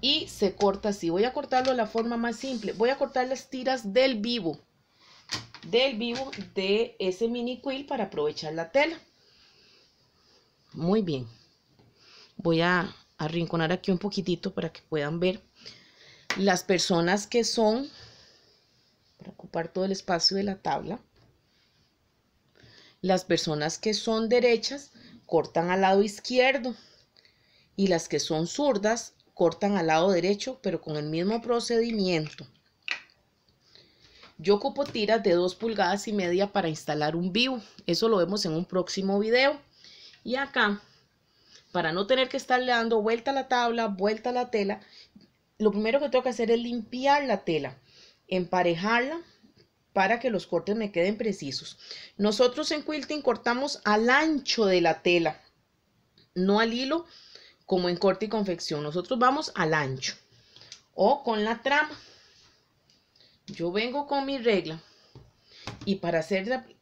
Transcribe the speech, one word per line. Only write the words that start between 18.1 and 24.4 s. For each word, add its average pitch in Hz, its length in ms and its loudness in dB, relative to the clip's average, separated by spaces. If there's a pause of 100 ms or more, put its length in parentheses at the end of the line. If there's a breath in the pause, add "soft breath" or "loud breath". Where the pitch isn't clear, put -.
para - 140 -20
ocupar 165 380 -8
todo 185 160 -4
el 190 60 -2
espacio 190 460 0
de 196 60 -2
la 196 180 -6
tabla, 160 380 -4 (2000 soft breath)
las 185 240 0
personas 156 540 0
que 214 160 -2
son 220 340 -2
derechas 240 640 2 (340 loud breath)